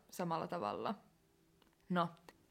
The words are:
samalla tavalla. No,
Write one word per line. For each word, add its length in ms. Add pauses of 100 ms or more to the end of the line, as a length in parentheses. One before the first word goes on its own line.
(100)
samalla 360
tavalla. 480 (920)
No, 200 (420)